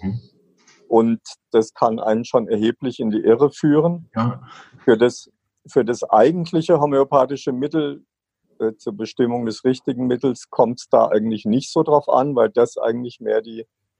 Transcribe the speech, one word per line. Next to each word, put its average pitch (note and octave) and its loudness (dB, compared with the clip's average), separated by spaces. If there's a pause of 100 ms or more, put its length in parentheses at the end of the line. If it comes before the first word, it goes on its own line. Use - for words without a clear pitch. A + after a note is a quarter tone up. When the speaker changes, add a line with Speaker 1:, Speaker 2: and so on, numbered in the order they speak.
Speaker 1:
Mhm. G2 -6 (680)
Speaker 2:
Und A2+ 2 (320)
das A2 0
kann A2+ 0
einen A2 -2
schon A#2 -2
erheblich A2+ -2
in A2+ -2
die G#2+ -2
Irre B2 4
führen. D#3+ 0
Speaker 1:
Ja. A#2 -4 (400)
Speaker 2:
Für A#2 4
das, A#2+ 0 (340)
für - 0
das A#2 -4
eigentliche E3 2
homöopathische C#3 0
Mittel, C#3+ -4 (540)
äh, A2 -4
zur - -10
Bestimmung A#2+ -4
des A2 -10
richtigen B2+ -2
Mittels B2+ -4
kommt's A#2+ -2
da A2+ 4
eigentlich G#2+ -2
nicht A#2+ -2
so E3 0
drauf D3 2
an, C3 0
weil A2+ 2
das A#2+ 0
eigentlich A#2+ -6
mehr A2 -2
die A2+ -16 (340)